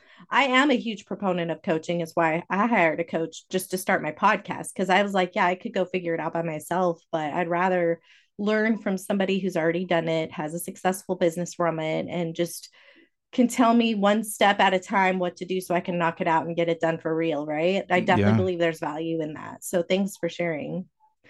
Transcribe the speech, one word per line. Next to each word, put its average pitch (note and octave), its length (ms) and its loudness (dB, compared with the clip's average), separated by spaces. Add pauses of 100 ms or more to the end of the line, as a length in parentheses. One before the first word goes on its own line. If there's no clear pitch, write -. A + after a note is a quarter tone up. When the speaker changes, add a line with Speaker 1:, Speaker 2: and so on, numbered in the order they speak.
(300)
Speaker 1:
I B3+ 160 2
am C4 260 4
a B3 60 4
huge G3+ 280 -8
proponent F3+ 460 -2
of D#3 120 -8
coaching. E3+ 380 -2
Is D#3+ 140 -6
why E3 340 2
I G3+ 180 2
hired E3+ 340 4
a E3 40 -6
coach E3 440 -6
just F#3 220 -4
to F#3+ 80 -2
start F3 240 0
my D3+ 100 -4
podcast, F#3 600 -2
'cause F#3 140 -2
I G3 140 4
was G3+ 100 -4
like, F#3 220 0
"Yeah, G3+ 120 2
I F#3 80 0
could F#3+ 180 -8
go F#3 120 0
figure F3 300 -4
it D#3+ 60 -4
out D#3+ 120 -4
by E3 100 -2
myself, E3+ 580 -2 (100)
but D#3 220 -2
I'd E3+ 160 -2
rather F3 520 2 (380)
learn G#3+ 400 2
from F#3+ 180 -2
somebody G3 420 0
who's F3+ 180 -2
already E3+ 280 0
done E3 240 2
it, D#3+ 240 -2
has D#3 200 -6
a E3+ 60 -6
successful F#3+ 580 -4
business F3 380 -2
from E3 240 0
it, D#3+ 300 -2
and E3 260 -4
just - 340 -6 (640)
can A#3+ 140 4
tell A#3 280 4
me A3+ 200 2
one G#3 280 2
step G3+ 360 2
at F#3+ 140 4
a F#3 60 2
time F#3 400 0
what F3 180 -4
to F3+ 80 -12
do F#3 160 -4
so F3 140 -2
I F3 60 2
can F3 180 -4
knock E3 220 0
it F3 60 -2
out D#3+ 200 2
and E3+ 80 -6
get E3 140 0
it E3 120 -2
done E3 180 0
for D#3+ 160 -4
real," D#3 320 -2
right? E3 440 0
I F3+ 100 4
definitely G3+ 320 4
Speaker 2:
Yeah. A3 40 6
Speaker 1:
believe F#3 220 0
there's E3 220 0
value D#3+ 400 -4
in D#3 140 -6
that. - 280 -14
So F3 200 0
thanks F#3+ 340 0
for E3+ 120 -4
sharing. E3 580 -4 (420)